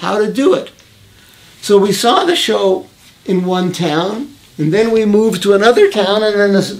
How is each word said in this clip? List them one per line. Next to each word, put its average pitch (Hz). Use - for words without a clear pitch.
how 185
to 214
do 269
it. -
So 202
we 196
saw 254
the 339
show 202
in 180
one 180
town, 180
and 156
then 220
we 220
moved 208
to 202
another 240
town, 208
and 214
then 202
this, 190